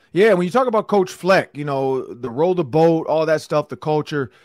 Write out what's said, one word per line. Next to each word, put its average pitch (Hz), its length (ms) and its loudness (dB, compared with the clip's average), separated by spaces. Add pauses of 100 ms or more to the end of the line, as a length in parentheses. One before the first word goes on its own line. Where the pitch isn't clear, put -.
(120)
Yeah, 202 220 4
when 180 120 2
you 180 60 -4
talk 254 160 2
about 220 200 0
Coach 190 220 2
Fleck, 175 480 0
you 147 80 -8
know, 135 480 -2
the 120 160 -10
roll 156 240 0
the 175 120 0
boat, 160 420 2
all 156 180 0
that 156 160 0
stuff, 151 280 -4
the 123 80 -12
culture. 151 540 -4 (140)